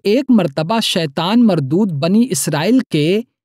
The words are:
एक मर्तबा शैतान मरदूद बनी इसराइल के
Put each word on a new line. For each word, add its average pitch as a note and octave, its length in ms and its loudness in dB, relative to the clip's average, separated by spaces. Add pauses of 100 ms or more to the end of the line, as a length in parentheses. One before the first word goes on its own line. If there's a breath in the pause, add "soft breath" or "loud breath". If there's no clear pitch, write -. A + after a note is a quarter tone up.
एक B3+ 260 0
मर्तबा F3+ 480 0
शैतान F3+ 640 -2
मरदूद F3 480 0
बनी E3+ 360 0
इसराइल F3+ 540 -2 (100)
के E3+ 340 0 (200)